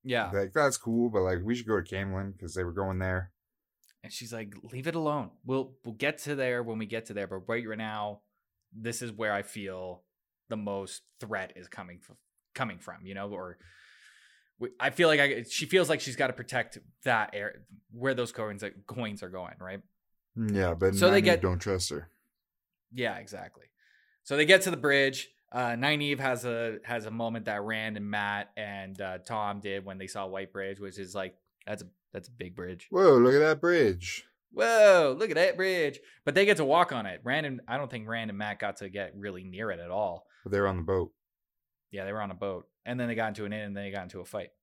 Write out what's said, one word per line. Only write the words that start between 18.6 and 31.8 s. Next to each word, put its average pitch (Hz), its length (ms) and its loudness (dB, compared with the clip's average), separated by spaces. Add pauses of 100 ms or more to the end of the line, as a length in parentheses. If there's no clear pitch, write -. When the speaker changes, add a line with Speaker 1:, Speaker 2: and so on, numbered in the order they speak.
Speaker 1:
coins 107 340 -8
are 92 80 -12
going, 90 300 -12
right? 95 220 -12 (580)
Speaker 2:
Yeah, 98 360 2
but 95 180 4
Speaker 1:
So 180 160 6
they 196 100 8
Speaker 2:
Nynaeve - 60 4
Speaker 1:
get 175 160 6
Speaker 2:
don't 90 160 2
trust 92 320 -2
her. 73 220 -8 (840)
Speaker 1:
Yeah, 120 240 -4
exactly. - 480 -16 (580)
So 143 140 -2
they 151 80 6
get 185 180 10
to 185 80 0
the 156 60 -2
bridge. 135 520 2 (220)
Uh, 123 180 -2
Nynaeve 143 500 0
has 127 260 -2
a, 117 380 -2
has 117 240 -6
a 107 40 -8
moment 113 340 -4
that 104 180 -4
Rand 110 340 -4
and 104 140 -6
Mat 104 440 -4
and, 98 460 -10
uh, 92 160 -6
Tom 104 440 -4
did 98 220 -6
when 95 140 -12
they 95 80 -10
saw 98 220 -8
Whitebridge, 95 520 -8
which 98 200 -12
is 92 160 -12
like, 95 200 -6 (300)
"That's 98 160 -8